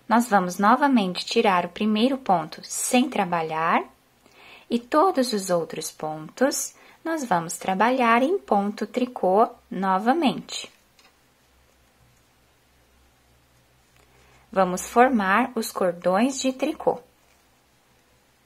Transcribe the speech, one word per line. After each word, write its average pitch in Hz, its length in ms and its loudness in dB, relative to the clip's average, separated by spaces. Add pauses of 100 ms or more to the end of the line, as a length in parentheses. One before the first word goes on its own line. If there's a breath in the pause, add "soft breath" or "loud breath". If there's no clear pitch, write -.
nós 233 200 2
vamos 180 320 0
novamente 226 640 2
tirar 196 400 2
o 175 40 -12
primeiro 220 500 0
ponto 165 440 -2
sem - 460 0
trabalhar 170 720 -2 (840 soft breath)
e 233 100 -2
todos 302 540 2
os 190 180 -4
outros 165 400 -4
pontos 156 840 -4 (320 soft breath)
nós 320 180 -4
vamos 180 360 -2
trabalhar 233 640 2
em 370 160 0
ponto 208 480 -2
tricô 240 600 0 (220)
novamente. 196 1000 -2 (3750 soft breath)
Vamos 185 380 0
formar 233 640 4
os 220 180 -6
cordões 190 720 0
de 262 120 0
tricô. - 460 -2 (1500)